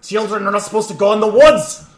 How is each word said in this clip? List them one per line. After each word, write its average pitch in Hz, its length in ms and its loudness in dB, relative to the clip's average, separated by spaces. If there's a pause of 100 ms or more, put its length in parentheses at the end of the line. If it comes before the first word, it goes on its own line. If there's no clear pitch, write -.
children 208 440 -6
are 202 40 -4
not 202 120 -4
supposed 214 260 -6
to 190 60 -12
go 202 180 0
in 214 80 -2
the 214 80 0
woods. 208 560 4 (140)